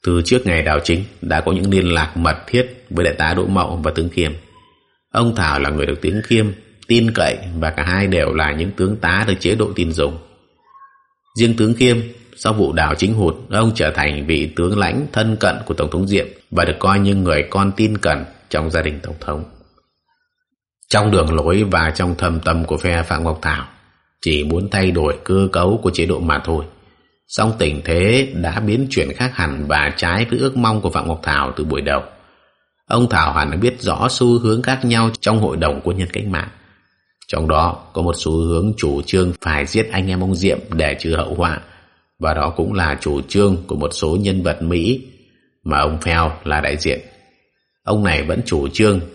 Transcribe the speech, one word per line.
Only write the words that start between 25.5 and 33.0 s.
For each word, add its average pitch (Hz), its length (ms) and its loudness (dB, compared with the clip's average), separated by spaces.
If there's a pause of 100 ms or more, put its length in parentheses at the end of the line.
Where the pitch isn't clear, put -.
cấu 95 320 2
của 92 80 2
chế 82 140 0
độ 87 140 0
mà 76 260 0
thôi. 80 200 -2 (640)
Song 110 320 0
tình 73 260 -2
thế 110 500 2
đã 85 240 -2
biến 110 300 0
chuyển 69 240 -2
khác 127 220 -4
hẳn 73 320 -2
và 73 300 0
trái 90 320 0
với 90 100 -2
ước 135 180 0
mong 110 240 2
của 92 80 -2
Phạm 80 180 -2
Ngọc 80 160 -4
Thảo 69 320 -2
từ 76 80 -4
buổi 69 180 -2
đầu. 69 220 0 (840)
Ông 120 220 2